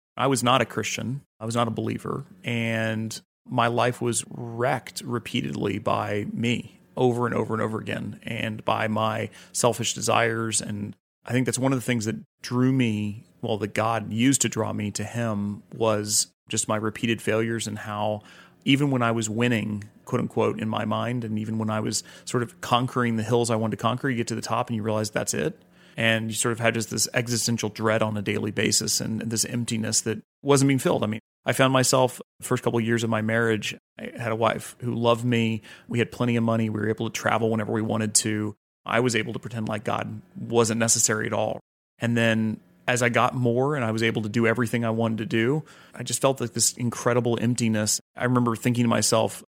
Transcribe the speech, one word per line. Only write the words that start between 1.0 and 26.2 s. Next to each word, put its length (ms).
I 40
was 100
not 120
a 40
believer. 520
And 720
my 220
life 340
was 280
wrecked 720
repeatedly 800
by 520
me 480
over 300
and 100
over 180
and 80
over 160
again, 460
and 400
by 240
my 420
selfish 420
desires. 680
And 340
I 80
think 120
that's 140
one 140
of 40
the 80
things 200
that 100
drew 300
me, 540
well, 160
that 160
God 400
used 300
to 60
draw 220
me 200
to 120
him, 600
was 540
just 220
my 80
repeated 440
failures 460
and 120
how 420
even 280
when 100
I 100
was 180
winning, 540
quote 160
unquote, 360
in 120
my 160
mind, 400
and 120
even 200
when 120
I 120
was 200
sort 200
of 180
conquering 560
the 60
hills 280
I 60
wanted 200
to 40
conquer, 280
you 60
get 120
to 80
the 60
top 280
and 80
you 40
realize 280
that's 240
it. 280
And 320